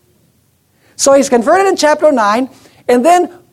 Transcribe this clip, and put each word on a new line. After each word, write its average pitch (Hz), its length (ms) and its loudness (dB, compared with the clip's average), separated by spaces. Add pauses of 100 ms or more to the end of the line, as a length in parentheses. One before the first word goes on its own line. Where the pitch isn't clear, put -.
(960)
So 277 180 0
he's 277 140 0
converted 285 380 0
in 381 100 -2
chapter 302 360 0
nine, 233 380 -2 (380)
and 247 160 0
then 349 280 0 (200)